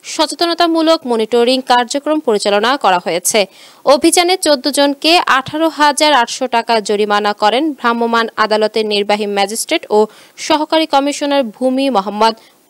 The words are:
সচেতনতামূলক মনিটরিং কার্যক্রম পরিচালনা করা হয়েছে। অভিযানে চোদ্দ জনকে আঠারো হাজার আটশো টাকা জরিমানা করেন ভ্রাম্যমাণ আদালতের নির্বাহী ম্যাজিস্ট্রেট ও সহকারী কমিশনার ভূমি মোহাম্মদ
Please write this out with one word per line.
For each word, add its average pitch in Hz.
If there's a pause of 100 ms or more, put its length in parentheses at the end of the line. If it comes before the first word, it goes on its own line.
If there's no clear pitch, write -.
সচেতনতামূলক 330
মনিটরিং 240
কার্যক্রম 254
পরিচালনা 214
করা 185
হয়েছে। 185 (400)
অভিযানে 339
চোদ্দ 294
জনকে 285
আঠারো 302
হাজার 294
আটশো 247
টাকা 233
জরিমানা 208
করেন 233
ভ্রাম্যমাণ 233 (100)
আদালতের 214
নির্বাহী 208
ম্যাজিস্ট্রেট 202
ও 214 (300)
সহকারী 311
কমিশনার 285
ভূমি 254
মোহাম্মদ 214 (340)